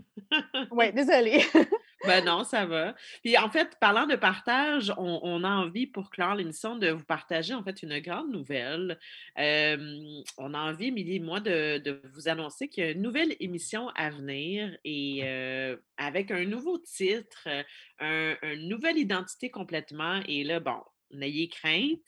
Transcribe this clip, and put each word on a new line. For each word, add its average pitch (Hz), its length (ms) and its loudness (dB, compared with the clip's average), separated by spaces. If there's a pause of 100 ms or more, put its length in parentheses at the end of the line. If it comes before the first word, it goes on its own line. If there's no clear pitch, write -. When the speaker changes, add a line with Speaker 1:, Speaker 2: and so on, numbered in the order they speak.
(320)
Speaker 1:
<laughs> 269 400 -2
Speaker 2:
Ouais, 233 200 4
désolée. 254 640 6
<laughs> - 0 - (520)
Speaker 1:
Ben 180 180 8
non, 175 220 2
ça 220 200 2
va. 165 300 -2 (260)
Puis 233 160 6
en 220 120 6
fait, 320 320 2
parlant 220 260 6
de 294 80 4
partage, 240 800 2
on, 175 240 -2
on 170 220 -2
a 185 60 2
envie, 196 360 0
pour - 240 -8
clore 185 240 0
l'émission, 202 440 -6
de 185 140 2
vous 160 120 -4
partager 165 500 -2
en 247 80 -4
fait 196 220 -8
une 147 160 -6
grande 190 320 -6
nouvelle. 147 640 -4 (400)
Euh, 151 840 0 (160)
on 139 160 -8
a 147 60 -4
envie, 160 280 -4
Émilie 190 300 -2
et - 20 -2
moi, 170 220 -4
de, 156 380 0
de 143 220 -6 (120)
vous 143 160 -6
annoncer 160 400 -4
qu'il 180 160 -2
y - 20 0
a 156 40 0
une 170 100 -2
nouvelle 262 400 0
émission 190 560 -6
à 151 140 -2
venir 151 760 -6
et, 139 380 -4
euh, 131 520 -4 (220)
avec 170 340 -2
un 180 140 -2
nouveau 247 320 -4
titre, 208 720 -4 (500)
un, 156 440 0
une 156 260 -6
nouvelle 302 280 0
identité 196 540 -2
complètement. 165 760 -4
Et 143 200 -2
là, 165 160 -2
bon, 131 200 -4 (300)
n'ayez 147 380 -4
crainte, 214 580 0